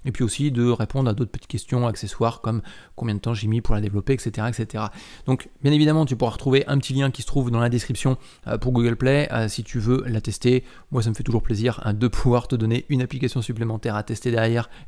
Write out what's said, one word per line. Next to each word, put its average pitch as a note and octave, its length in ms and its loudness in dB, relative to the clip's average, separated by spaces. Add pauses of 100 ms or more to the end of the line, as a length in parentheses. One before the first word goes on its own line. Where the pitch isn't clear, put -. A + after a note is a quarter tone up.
et B2 80 -4
puis B2 120 0
aussi C#3 260 0
de A#2+ 180 2
répondre A#2+ 400 0
à G#2+ 60 0
d'autres A2+ 160 -4
petites - 160 -12
questions B2 400 -2
accessoires A2+ 560 -2
comme A2+ 180 -2 (360)
combien A#2 180 -4
de G2 60 -4
temps A#2 120 -2
j'ai G#2+ 160 -4
mis A2 140 0
pour - 120 4
la G#2 60 2
développer, G#2 320 -2
et C3 60 2
cetera, A2+ 320 -4
et - 20 -4
cetera. A2 400 -6 (320)
Donc - 240 0 (140)
bien C#3 100 4
évidemment D3+ 320 6
tu C3 120 0
pourras A2 160 0
retrouver - 340 2
un C#3 100 0
petit C3 160 -2
lien C3+ 180 2
qui - 120 -8
se - 40 -8
trouve B2+ 240 0
dans A#2 100 2
la A#2+ 100 2
description, B2+ 480 0 (280)
euh, A2+ 120 -2
pour B2+ 140 0
Google A#2 240 2
Play, C#3 360 2
euh, A2+ 160 0
si G#2+ 160 -6
tu - 140 -6
veux B2 280 2
la A2 140 0
tester. B2 440 2 (260)
Moi B2 120 0
ça G#2 60 2
me A2 60 0
fait - 80 -6
toujours A2+ 200 2
plaisir, A2+ 420 0
hein, G#2 100 0
de A#2 140 2
pouvoir A#2+ 380 2
te C3 100 -2
donner A2+ 340 0
une C3+ 100 2
application B2+ 400 -2
supplémentaire A2+ 560 -4
à G#2+ 60 -2
tester A#2+ 280 -4
derrière, A#2 380 2 (200)